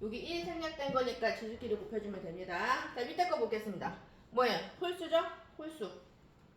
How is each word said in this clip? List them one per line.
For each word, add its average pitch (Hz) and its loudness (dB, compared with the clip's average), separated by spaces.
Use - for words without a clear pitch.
여기 214 -4
일 339 -4
생략된 320 -2
거니까 240 2
지수끼리 220 -2
곱해주면 202 -4
됩니다. 185 0
자, 240 -2
밑에 330 4
거 330 4
보겠습니다. 208 0
뭐예요? 226 6
홀수죠? 349 2
홀수. 302 -8